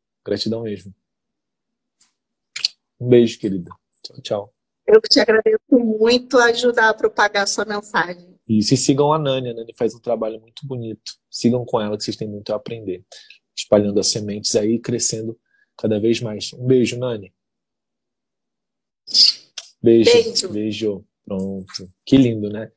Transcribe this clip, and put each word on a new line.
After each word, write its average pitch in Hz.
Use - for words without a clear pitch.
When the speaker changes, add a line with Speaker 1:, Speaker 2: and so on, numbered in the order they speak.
Speaker 1:
gratidão 110
mesmo. 101
Um 123
beijo, 120
querida. 95
Tchau, -
tchau. 104
Speaker 2:
Eu -
que -
te -
agradeço 440
muito 240
ajudar 233
a 220
propagar 208
a 202
sua 208
mensagem. 190
Speaker 1:
Isso, 110
e 127
sigam 143
a 160
Nani, 131
a -
Nani 113
faz 113
um 120
trabalho 113
muito -
bonito. 117
Sigam 123
com 120
ela 104
que -
vocês 107
têm 107
muito 104
a 107
aprender. 104
Espalhando 104
as 95
sementes 104
aí 110
e 113
crescendo 113
cada 107
vez 113
mais. 107
Um 123
beijo, 123
Nani. 117
Beijo. 113
Speaker 2:
Beijo. 113
Speaker 1:
Beijo. 104
Pronto. 95
Que 135
lindo, 110
né? 107